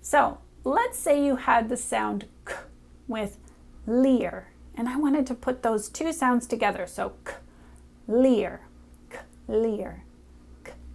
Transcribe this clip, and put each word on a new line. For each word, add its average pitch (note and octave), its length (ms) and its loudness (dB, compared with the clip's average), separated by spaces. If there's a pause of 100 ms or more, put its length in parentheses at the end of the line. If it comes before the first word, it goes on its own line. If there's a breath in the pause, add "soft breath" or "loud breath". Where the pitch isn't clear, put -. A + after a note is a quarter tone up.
So - 380 2 (240)
let's A4+ 340 0
say C#4+ 260 2
you C#4 140 2
had A#3+ 320 2
the A#3+ 80 -4
sound G#3+ 480 -4 (200)
k - 100 -10 (520)
with A3 300 -6 (500 soft breath)
leer, A#3 600 2 (260)
and A#3 120 -4
I B3+ 100 -4
wanted C#4+ 300 2
to B3+ 60 -4
put B3+ 300 -4
those A3 260 0
two D#4+ 240 -4
sounds B3 320 2
together. G#3 400 -2
So - 280 -8 (120)
k, - 80 -10 (760 soft breath)
leer, A3 540 4 (480)
k, - 100 -16 (280)
leer, G#3+ 560 -2 (600)
k, - 100 -18 (220)